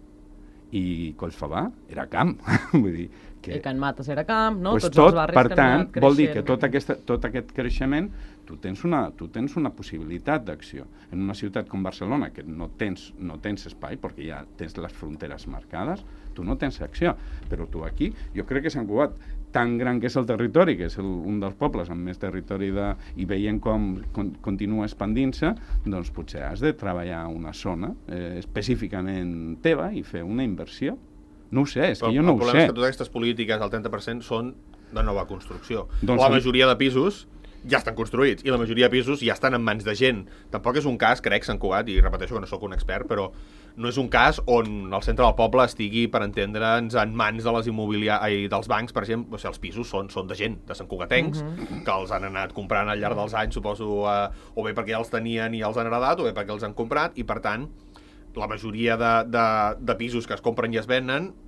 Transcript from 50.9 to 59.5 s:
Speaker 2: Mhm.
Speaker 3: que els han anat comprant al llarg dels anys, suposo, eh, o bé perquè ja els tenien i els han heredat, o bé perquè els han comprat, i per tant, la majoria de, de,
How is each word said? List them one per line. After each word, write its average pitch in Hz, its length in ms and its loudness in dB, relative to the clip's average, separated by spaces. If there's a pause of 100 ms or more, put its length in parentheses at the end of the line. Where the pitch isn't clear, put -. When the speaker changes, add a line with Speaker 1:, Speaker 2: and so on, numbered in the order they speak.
Speaker 2:
Mhm. - 400 -10
Speaker 3:
que - 160 0
els 95 160 -6
han 92 80 -2
anat 95 320 -4
comprant 101 320 0
al 107 120 -2
llarg 104 200 0
dels 107 140 -4
anys, 110 260 -2
suposo, 104 480 -2
eh, 101 200 2 (280)
o 110 80 -4
bé 107 100 -2
perquè 110 220 -4
ja - 80 -2
els - 80 -12
tenien 113 420 -2
i 110 80 -4
els 107 140 -2
han 117 100 0
heredat, 127 340 2
o 147 40 0
bé 113 100 0
perquè 104 220 -6
els 107 80 -6
han 104 100 -6
comprat, 147 440 0
i 117 60 -4
per 104 200 -4
tant, 117 240 -2 (640)
la 107 140 -6
majoria 110 480 0
de, 117 180 4 (140)
de, 117 180 4 (320)